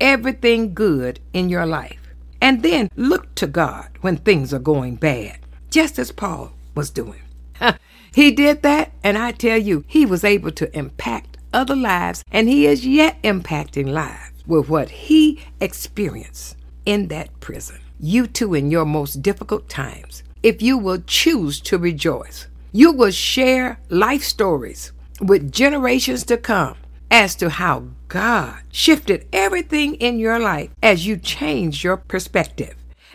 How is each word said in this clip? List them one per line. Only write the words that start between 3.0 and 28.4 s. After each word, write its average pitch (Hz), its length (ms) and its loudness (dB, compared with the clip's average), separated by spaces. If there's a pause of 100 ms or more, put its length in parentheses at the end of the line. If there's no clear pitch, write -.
to 175 100 -2
God 147 420 -4 (120)
when 180 160 0
things 139 380 2
are 131 40 -4
going 127 380 -2
bad, 123 420 -4 (320)
just 311 280 0
as 247 140 -6
Paul 165 400 -10 (220)
was 147 160 -6
doing. - 320 -10 (380)
<laughs> 240 140 2 (400)
He 285 180 8
did 285 300 2
that, 294 280 2 (140)
and 202 140 2
I 233 140 -4
tell 226 260 0
you, 196 280 0
he 302 200 4
was 180 180 0
able 196 280 2
to - 240 -6
impact - 600 -8 (160)
other 262 240 0
lives, 180 560 -2
and 220 160 2
he 285 180 4
is 262 200 2
yet 302 360 2
impacting 151 680 -4
lives 143 560 -8
with 151 220 2
what 147 220 -2
he 302 500 4 (200)
experienced - 960 -8 (300)
in 208 220 0
that 156 320 -10
prison. - 380 -16 (220)
You 220 260 0
too, 202 280 -2
in 143 160 0
your 165 140 2
most 147 380 -4
difficult 208 460 -4
times, - 540 -12 (200)
if 214 200 2
you 254 160 2
will 185 280 -4
choose 185 560 0
to 185 160 -2
rejoice, 160 680 -4 (260)
you 302 200 6
will 240 180 4
share 254 800 -2
life 220 340 0
stories 151 720 -4 (280)
with 175 320 2
generations 254 720 0
to 233 120 0
come 185 400 -2 (340)
as 208 260 6
to 170 140 0
how 143 340 -2 (240)
God 190 520 -2 (100)